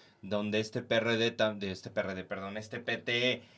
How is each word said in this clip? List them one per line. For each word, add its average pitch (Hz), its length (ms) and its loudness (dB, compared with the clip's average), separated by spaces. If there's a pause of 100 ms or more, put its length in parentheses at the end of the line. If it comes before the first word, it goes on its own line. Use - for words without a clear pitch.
(220)
donde 104 380 0
este 113 220 -2
P 120 140 0
R 113 200 4
D 113 220 2
tam-, 110 200 2
de 98 140 -2
este 90 180 -8
P 104 120 -2
R 95 120 0
D, 92 120 -6
perdón, 98 320 -6
este 113 240 -10
P 113 160 -2
T, 120 440 0 (160)